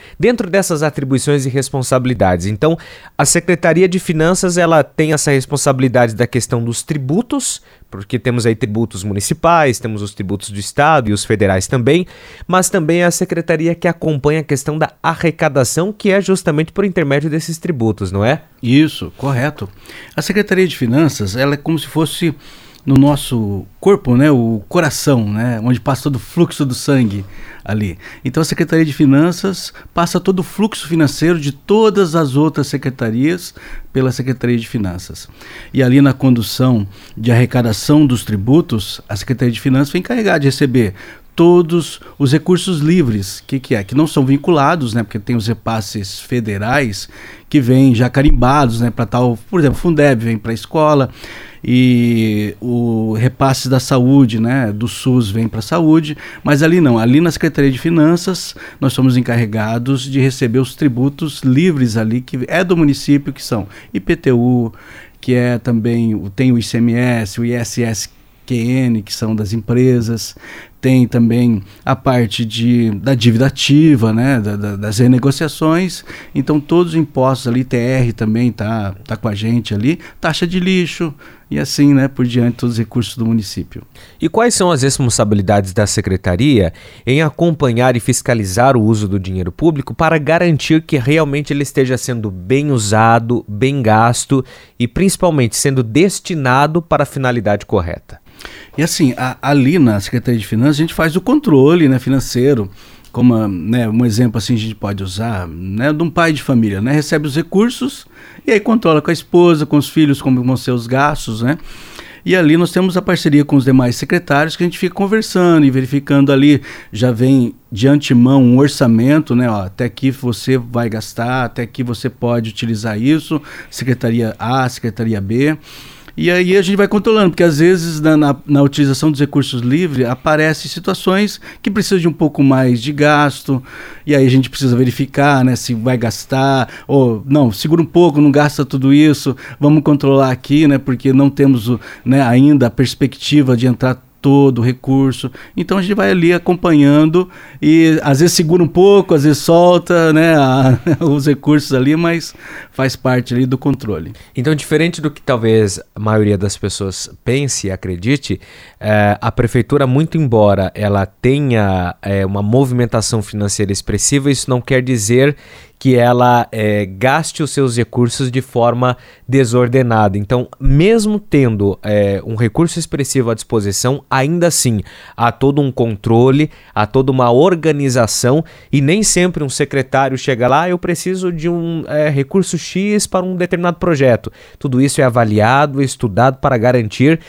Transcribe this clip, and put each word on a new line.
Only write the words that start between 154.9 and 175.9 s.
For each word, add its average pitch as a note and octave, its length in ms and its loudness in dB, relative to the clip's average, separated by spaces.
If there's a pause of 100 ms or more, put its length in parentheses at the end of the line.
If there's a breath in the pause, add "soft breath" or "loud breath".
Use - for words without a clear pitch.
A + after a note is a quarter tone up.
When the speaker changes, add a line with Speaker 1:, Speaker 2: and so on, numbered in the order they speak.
Speaker 1:
do D3+ 80 -2
que - 100 -20
talvez A2 580 0 (160)
a G#2+ 60 -14
maioria G#2+ 380 0
das G2 180 -4
pessoas F#2+ 540 -8 (120)
pense B2+ 440 -4
e F#2+ 40 -4
acredite, F#2 680 -4 (400 loud breath)
eh, G#2 400 2
a A2+ 100 -2
prefeitura, B2 560 0
muito C#3+ 300 0
embora G#2 580 2
ela G2+ 300 -2
tenha, A2 960 -2
eh, G2 240 -2
uma G2 160 -4
movimentação A#2+ 800 0
financeira G2+ 520 -4
expressiva, C3+ 580 -2
isso - 180 -2
não B2 140 0
quer C3 180 0
dizer B2+ 560 0 (420 loud breath)
que B2+ 180 2
ela, B2 540 2
é, G#2+ 360 -2
gaste B2+ 560 -2
os C#3+ 80 -4
seus C3 260 -2
recursos A#2+ 540 -2
de B2+ 100 -2
forma B2 560 0 (320 soft breath)
desordenada. A#2+ 880 2
Então, B2 320 -2 (100)
mesmo G#3 600 2
tendo, A2 640 0
é, G2+ 420 0
um A2 120 -8
recurso D#3 420 0
expressivo C3+ 520 -2
à A#2 40 0
disposição, A2+ 760 -4
ainda D#3+ 360 0
assim, A2+ 340 0 (360 loud breath)
há A#2 140 0
todo C#3+ 300 0
um C#3 100 0
controle, B2 800 2 (240 soft breath)